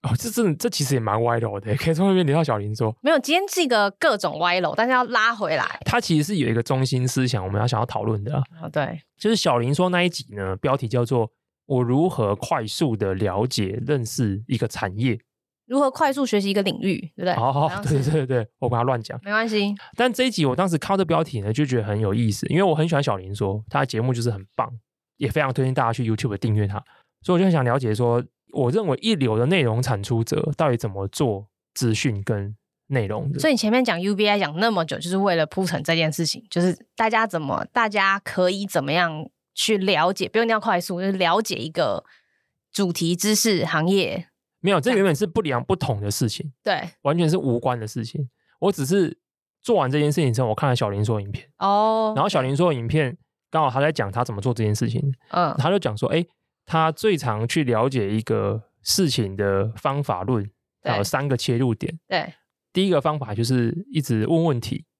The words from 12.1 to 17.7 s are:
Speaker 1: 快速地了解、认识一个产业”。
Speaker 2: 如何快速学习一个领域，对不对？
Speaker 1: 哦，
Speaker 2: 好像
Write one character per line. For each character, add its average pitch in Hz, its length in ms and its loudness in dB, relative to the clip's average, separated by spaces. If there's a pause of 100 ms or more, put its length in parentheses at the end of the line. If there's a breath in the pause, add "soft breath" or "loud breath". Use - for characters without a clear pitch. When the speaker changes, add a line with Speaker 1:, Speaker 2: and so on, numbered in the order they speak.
Speaker 1:
快 127 280 -4
速 117 300 0
地 98 200 0
了 98 340 0
解、 107 360 -2
认 131 220 -2
识 107 400 -2
一 120 100 -2
个 110 120 -2
产 95 280 -6
业”。 113 220 -2 (480)
Speaker 2:
如 262 140 0
何 277 100 2
快 277 220 0
速 269 120 0
学 214 160 0
习 196 100 -2
一 196 40 0
个 202 80 2
领 190 180 -2
域， 185 200 -2 (160)
对 - 60 -10
不 - 20 -6
对？ 180 80 0
Speaker 1:
哦， 120 200 0
Speaker 2:
好 143 160 0
像 202 140 -6